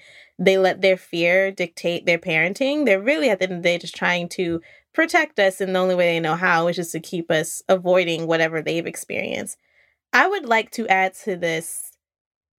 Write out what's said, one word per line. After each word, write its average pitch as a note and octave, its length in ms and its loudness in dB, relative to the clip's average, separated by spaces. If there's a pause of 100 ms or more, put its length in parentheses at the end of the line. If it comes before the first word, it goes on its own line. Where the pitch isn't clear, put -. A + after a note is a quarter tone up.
(400)
they F#3+ 180 6
let F#3 240 2
their F#3+ 140 4
fear F#3 560 0
dictate F3 520 -4
their E3+ 140 2
parenting. G3+ 680 0
They're G3 160 4
really, C#4 300 2
at G3 80 0
the F#3+ 60 -2
end F#3 100 -4
of E3+ 80 -8
the E3+ 60 2
day, F3 100 0
just - 160 -12
trying F3+ 360 -2
to E3+ 300 -4 (320)
protect D#4+ 460 0
us G3 220 2
in F#3+ 120 -2
the F#3 60 2
only F#3 160 2
way F3+ 180 2
they E3 80 0
know E3 140 0
how, E3+ 300 2
which F3 140 0
is E3+ 140 -6
to D#3+ 80 -6
keep E3 300 -8
us D#3 380 -2
avoiding F3+ 580 2
whatever D#3+ 340 0
they've D#3 260 -4
experienced. - 680 -8 (560)
I C4 140 4
would F#4+ 200 -4
like A3 260 0
to A3+ 160 -6
add F#3+ 260 2 (100)
to F#3+ 120 -4
this E3 560 -6 (680)